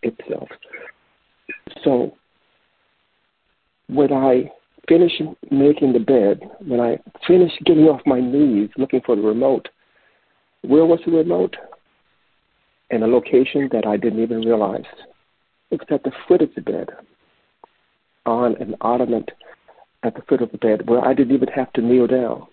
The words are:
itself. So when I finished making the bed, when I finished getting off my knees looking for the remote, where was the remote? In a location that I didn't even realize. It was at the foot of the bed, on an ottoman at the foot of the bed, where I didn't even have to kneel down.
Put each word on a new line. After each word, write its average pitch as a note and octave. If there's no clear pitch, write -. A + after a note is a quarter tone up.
itself. -
So B2+
when C#3
I C3
finished E3+
making C#3
the A#2+
bed, A2
when A#2+
I A#2
finished F3+
getting D#3
off D3
my C3
knees B2
looking C3
for A#2
the G2+
remote, A#2
where D3+
was E3+
the E3
remote? F3
In A2+
a A2+
location B2+
that A2
I G#2
didn't A2
even A2+
realize. G#2+
It -
was -
at D3
the C3
foot F3+
of -
the -
bed, -
on A#2
an A2
ottoman A#2+
at A#2
the -
foot B2+
of A2+
the G2+
bed, G#2+
where A#2+
I C3
didn't C3
even C3
have -
to A#2+
kneel A#2+
down. A#2+